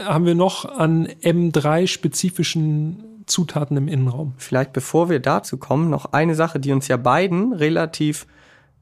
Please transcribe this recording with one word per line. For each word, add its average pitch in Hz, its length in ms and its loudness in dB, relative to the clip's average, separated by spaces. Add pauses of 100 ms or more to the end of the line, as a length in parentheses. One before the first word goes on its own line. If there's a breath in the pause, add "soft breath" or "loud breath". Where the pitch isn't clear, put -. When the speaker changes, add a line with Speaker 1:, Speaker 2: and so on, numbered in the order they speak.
Speaker 1:
haben 170 200 2
wir 170 100 4
noch 185 280 2
an 165 420 0 (140)
M 170 320 2
drei 156 340 2
spezifischen 175 1400 -2
Zutaten 147 500 -2
im 139 140 0
Innenraum? 131 480 -2
Speaker 2:
Vielleicht 135 340 -2
bevor 165 380 0
wir 156 100 2
dazu 139 380 -2
kommen, 156 320 0
noch - 240 -4
eine 160 200 2
Sache, 156 280 0
die 139 100 0
uns 135 160 0
ja 131 80 0
beiden 175 560 2
relativ, 160 720 -2 (560 soft breath)